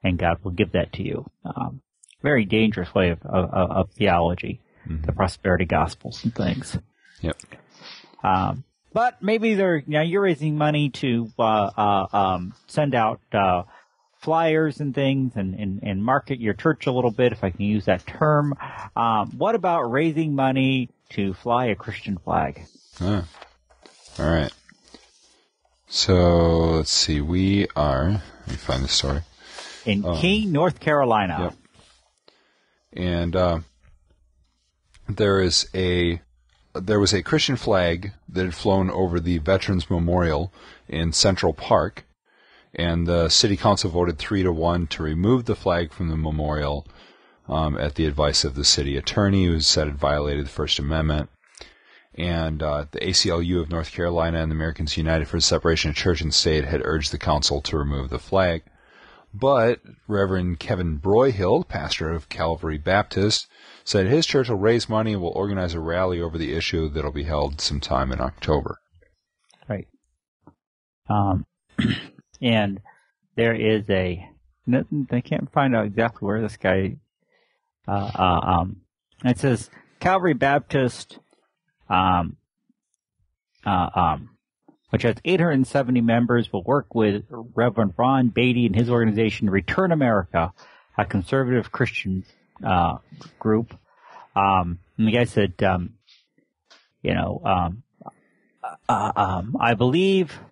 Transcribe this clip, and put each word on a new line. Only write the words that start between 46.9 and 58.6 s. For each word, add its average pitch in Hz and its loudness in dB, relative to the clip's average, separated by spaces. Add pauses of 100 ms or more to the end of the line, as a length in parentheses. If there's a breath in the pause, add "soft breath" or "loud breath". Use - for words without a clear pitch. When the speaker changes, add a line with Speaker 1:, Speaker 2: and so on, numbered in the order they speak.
Speaker 2:
um, 78 0
at 73 -2
the 80 0
advice 73 0
of 65 -4
the 69 -4
city 69 0
attorney, 98 2
who 82 2
said 76 0
it 73 -6
violated 71 -2
the - -10
First - -4
Amendment. 76 -2 (880 loud breath)
And, 82 -4
uh, 76 -4
the - -6
A 92 -2
C - 0
L 85 0
U 87 -2
of 78 -6
North 82 -6
Carolina 85 -2
and 80 -2
the 78 -2
Americans 78 -4
United 80 0
for 85 -4
the 82 0
Separation 80 0
of 76 -6
Church 85 0
and 78 -2
State 78 2
had 73 -4
urged 76 -2
the 76 -8
council 73 0
to - -4
remove 71 -4
the 69 -6
flag. 90 0 (720 loud breath)